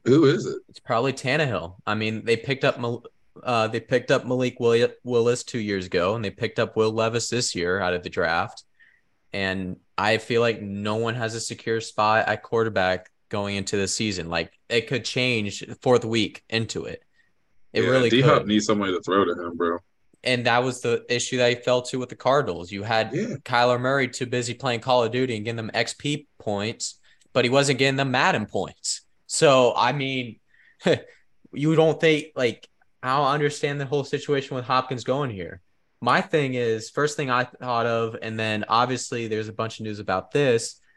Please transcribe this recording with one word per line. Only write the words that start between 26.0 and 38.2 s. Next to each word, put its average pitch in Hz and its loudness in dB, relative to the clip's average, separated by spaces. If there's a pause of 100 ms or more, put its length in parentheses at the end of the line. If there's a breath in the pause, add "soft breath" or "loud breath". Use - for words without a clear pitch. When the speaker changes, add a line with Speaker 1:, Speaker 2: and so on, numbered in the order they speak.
Speaker 2:
points, 107 -6 (320 soft breath)
but 123 2
he 120 0
wasn't 139 4
getting 135 2
them 135 0
Madden 131 2
points. - -6 (260)
So, 131 6
I 120 2
mean, 135 -6 (460 soft breath)
<laughs> - -2
you 156 0
don't 156 4
think, 156 2 (100)
like, 123 -2 (340)
I 127 0
don't 143 2
understand 147 -2
the 139 -6
whole 139 -2
situation 139 -4
with 123 -6
Hopkins 127 0
going 131 -2
here. 92 -10 (380)
My 127 4
thing 143 0
is, 113 -2
first 147 -2
thing 139 -4
I 123 2
thought 120 -2
of, 113 0